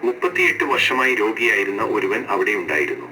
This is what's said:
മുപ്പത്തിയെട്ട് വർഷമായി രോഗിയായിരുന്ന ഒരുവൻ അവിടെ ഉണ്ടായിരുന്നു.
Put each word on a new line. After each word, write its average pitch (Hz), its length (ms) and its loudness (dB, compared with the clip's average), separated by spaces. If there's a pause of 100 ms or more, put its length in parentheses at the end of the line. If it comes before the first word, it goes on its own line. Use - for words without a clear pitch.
മുപ്പത്തിയെട്ട് - 600 0
വർഷമായി 127 500 2
രോഗിയായിരുന്ന 104 680 0
ഒരുവൻ 107 460 0
അവിടെ 95 220 0
ഉണ്ടായിരുന്നു. 76 600 -2